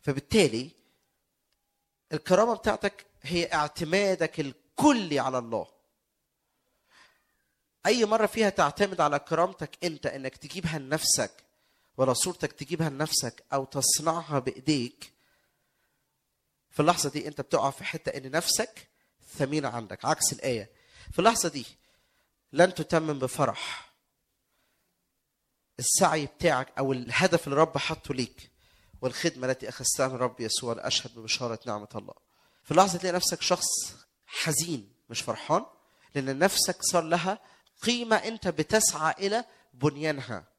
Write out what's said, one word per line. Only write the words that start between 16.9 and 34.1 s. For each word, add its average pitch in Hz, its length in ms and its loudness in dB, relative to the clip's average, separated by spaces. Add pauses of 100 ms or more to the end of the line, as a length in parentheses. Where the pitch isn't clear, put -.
دي 147 180 -6
أنت 147 140 -10
بتقع 139 280 0
في 160 140 -10
حتة - 340 -6
إن 131 140 -12
نفسك - 560 -2 (500)
ثمينة 143 300 0
عندك، 110 380 -8
عكس 151 280 0
الآية. 117 380 -6 (400)
في - 80 -2
اللحظة 202 300 4
دي 135 160 -8 (880)
لن 175 200 6
تتمم 156 460 -2
بفرح - 760 -4 (1900)
السعي 156 460 2
بتاعك 135 520 0
أو 135 160 0
الهدف 131 540 2
اللي 139 60 -4
الرب 156 240 4
حطه - 360 -6
ليك - 380 -8 (500)
والخدمة 127 460 -2
التي 127 220 -4
أخذتها 131 380 0
من 131 80 -4
الرب 120 260 -2
يسوع 117 320 -2
لأشهد - 420 -4
ببشارة 113 500 -4
نعمة 104 300 -6
الله. 101 180 -12 (500)
في - 80 -8
اللحظة 175 260 6
تلاقي 175 180 -2
نفسك 175 260 -2
شخص - 540 -2 (300)